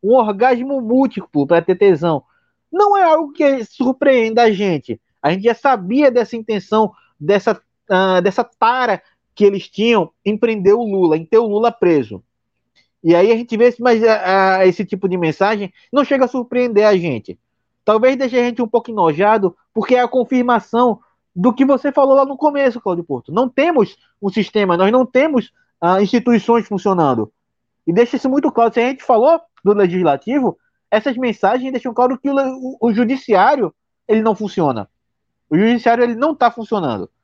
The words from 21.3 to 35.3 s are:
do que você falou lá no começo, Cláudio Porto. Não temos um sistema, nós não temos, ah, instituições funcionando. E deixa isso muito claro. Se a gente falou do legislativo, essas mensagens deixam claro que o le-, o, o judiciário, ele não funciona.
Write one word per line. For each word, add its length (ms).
do 200
que 100
você 280
falou 220
lá 100
no 120
começo, 440
Cláudio 240
Porto. 280
Não 160
temos 480
um 80
sistema, 480
nós 140
não 160
temos, 460
ah, 220
instituições 640
funcionando. 680
E 60
deixa 240
isso 120
muito 220
claro. 240
Se 60
a 80
gente 160
falou 360
do 80
legislativo, 840
essas 260
mensagens 540
deixam 240
claro 240
que 100
o 60
le-, 160
o, 380
o 40
judiciário, 840
ele 140
não 140
funciona. 540